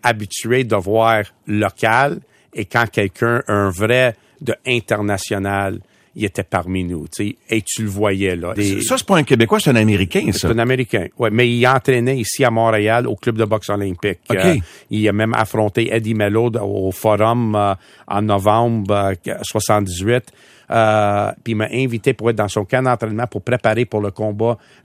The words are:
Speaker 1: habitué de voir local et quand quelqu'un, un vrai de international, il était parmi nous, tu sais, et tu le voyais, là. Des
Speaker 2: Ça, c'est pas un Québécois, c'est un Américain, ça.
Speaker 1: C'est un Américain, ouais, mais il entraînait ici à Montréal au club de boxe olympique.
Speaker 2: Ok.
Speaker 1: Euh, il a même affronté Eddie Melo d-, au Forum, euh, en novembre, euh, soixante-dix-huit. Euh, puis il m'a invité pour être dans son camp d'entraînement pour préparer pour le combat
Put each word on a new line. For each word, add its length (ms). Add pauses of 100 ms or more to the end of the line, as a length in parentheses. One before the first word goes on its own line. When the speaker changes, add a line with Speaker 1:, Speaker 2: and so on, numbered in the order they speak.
Speaker 1:
habitué 640
de 120
voir 480 (220)
local 760 (340)
et 100
quand 260
quelqu'un, 580
un 200
vrai 480 (240)
de 140 (120)
international, 1120 (340)
il 120
était 160
parmi 420
nous, 240
tu 220
sais, 60 (120)
et 140
tu 220
le 40
voyais, 480
là. 160
Des 300
Speaker 2:
Ça, 160
c'est 80
pas 100
un 60
Québécois, 380
c'est 100
un 60
Américain, 440 (120)
ça. 80
Speaker 1:
C'est 80
un 100
Américain, 480 (120)
ouais, 120
mais 200
il 160
entraînait 520
ici 260
à 60
Montréal 560
au 100
club 220
de 80
boxe 240
olympique. 480 (100)
Speaker 2:
Ok. 80
Speaker 1:
Euh, 200 (340)
il 180
a 60
même 180
affronté 580
Eddie 220
Melo 380
d-, 120
au 300
Forum, 640
euh, 180 (320)
en 140
novembre, 960 (120)
euh, 140
soixante-dix-huit. 840 (460)
Euh, 600 (120)
puis 120
il 20
m'a 160
invité 400
pour 160
être 80
dans 120
son 180
camp 160
d'entraînement 440
pour 140
préparer 460
pour 160
le 80
combat 480 (260)